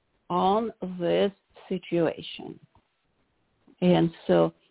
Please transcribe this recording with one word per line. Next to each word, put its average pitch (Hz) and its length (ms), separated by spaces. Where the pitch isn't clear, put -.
on 196 440
this 175 340
situation." - 880
And 170 320
so 170 260